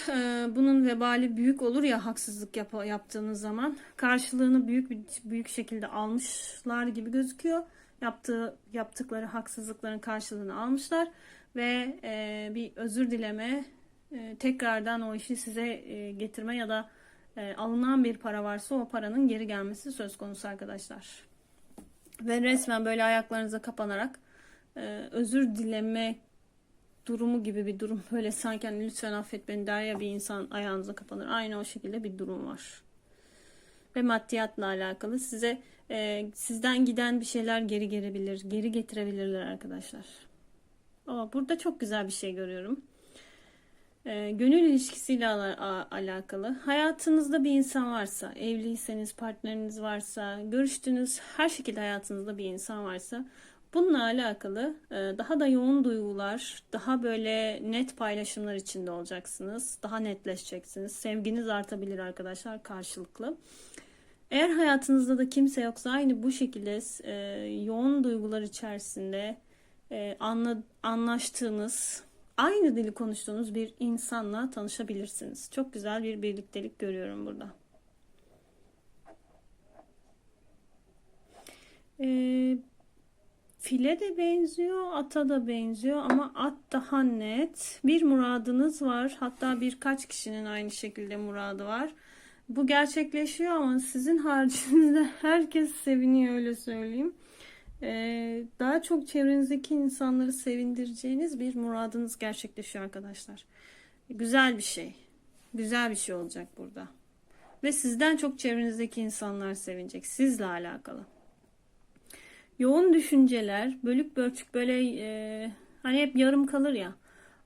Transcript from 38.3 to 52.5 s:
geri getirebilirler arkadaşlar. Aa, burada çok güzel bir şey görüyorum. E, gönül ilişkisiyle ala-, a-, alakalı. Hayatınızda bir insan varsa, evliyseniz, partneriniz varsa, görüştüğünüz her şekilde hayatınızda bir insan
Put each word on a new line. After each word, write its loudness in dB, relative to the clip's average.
geri -2
getirebilirler -4
arkadaşlar. -10
Aa, -6
burada 0
çok -4
güzel -2
bir -6
şey -6
görüyorum. -6
E, -4
gönül 8
ilişkisiyle 4
ala-, 0
a-, -4
alakalı. -6
Hayatınızda 2
bir 4
insan 4
varsa, -4
evliyseniz, -4
partneriniz -6
varsa, -6
görüştüğünüz 0
her 4
şekilde -6
hayatınızda -6
bir -6
insan -8